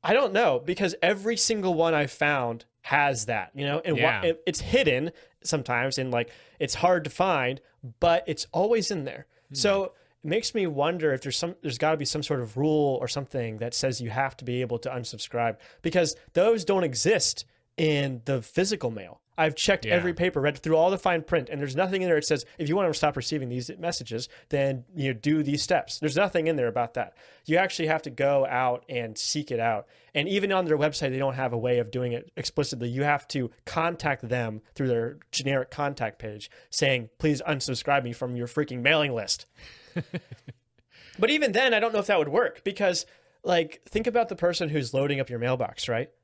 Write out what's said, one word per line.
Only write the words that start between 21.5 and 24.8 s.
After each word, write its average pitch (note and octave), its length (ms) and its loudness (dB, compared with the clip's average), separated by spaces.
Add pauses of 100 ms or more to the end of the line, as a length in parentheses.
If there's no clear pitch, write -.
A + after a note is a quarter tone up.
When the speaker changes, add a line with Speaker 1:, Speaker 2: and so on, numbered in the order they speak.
Speaker 1:
there's C3+ 160 -4
nothing F3+ 280 0
in F3+ 40 0
there E3 100 4
that D3+ 80 0
says, D3+ 200 0 (140)
"If D3+ 100 -2
you E3 60 2
wanna F3+ 180 2
stop D3 240 0
receiving C3 320 -4
these B2 300 -6
messages, B2+ 500 -6 (200)
then, C3+ 360 0 (100)